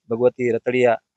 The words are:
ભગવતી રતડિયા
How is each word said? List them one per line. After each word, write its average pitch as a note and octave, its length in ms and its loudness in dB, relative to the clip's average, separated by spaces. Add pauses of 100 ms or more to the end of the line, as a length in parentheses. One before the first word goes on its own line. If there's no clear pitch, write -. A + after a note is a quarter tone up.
ભગવતી B2 400 -2
રતડિયા A#2+ 480 0 (200)